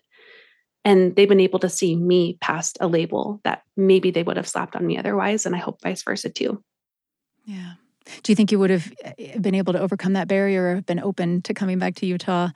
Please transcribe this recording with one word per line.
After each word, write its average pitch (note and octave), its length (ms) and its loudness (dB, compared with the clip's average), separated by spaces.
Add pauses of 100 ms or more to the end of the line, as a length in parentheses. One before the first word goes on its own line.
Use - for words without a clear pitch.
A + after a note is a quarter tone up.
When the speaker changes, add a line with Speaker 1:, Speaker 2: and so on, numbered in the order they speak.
(840)
Speaker 1:
And F#3 320 4
they've G3+ 120 6
been F#3+ 120 6
able F#3 200 2
to F#3 80 0
see E3+ 280 0
me F3 440 2
past - 400 -6
a F#3 60 0
label E3+ 560 -2
that - 200 -6 (140)
maybe F#3 360 4
they F3 100 0
would - 140 -4
have - 100 -6
slapped - 300 -8
on F3+ 100 -4
me E3 120 -2
otherwise. G3+ 480 -2
And F3+ 100 -2
I - 20 -4
hope - 240 -10
vice F3+ 220 -6
versa - 240 -6
too. - 340 -6 (840)
Speaker 2:
Yeah. F#3 280 -14 (500)
Do A3 100 2
you G3 40 6
think G#3 160 4
you G#3 60 4
would F#3+ 120 4
have, F#3 220 0 (260)
eh, A#3 200 -12
been F#3+ 160 0
able F#3 180 0
to E3+ 80 0
overcome F#3+ 340 -2
that F3+ 140 -2
barrier G3 480 2
or G3+ 60 -4
been F3 180 -4
open F3+ 420 -2
to G#3 120 -6
coming F#3 240 -2
back F3+ 180 -2
to F#3+ 100 -6
Utah F3 500 -2